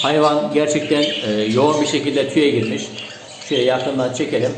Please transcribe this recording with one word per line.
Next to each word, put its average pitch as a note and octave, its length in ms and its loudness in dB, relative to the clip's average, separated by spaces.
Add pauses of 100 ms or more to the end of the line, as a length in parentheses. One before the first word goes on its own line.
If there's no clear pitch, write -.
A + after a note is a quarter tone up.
Hayvan D3+ 520 2
gerçekten, D3+ 480 2
e, A2 400 -2 (120)
yoğun D3+ 280 4
bir D3+ 40 0
şekilde C#3 420 0
tüye D3 220 2
girmiş. A2 320 -2 (680)
Şöyle C3+ 140 0
yakından B2+ 520 0
çekelim. B2+ 440 -2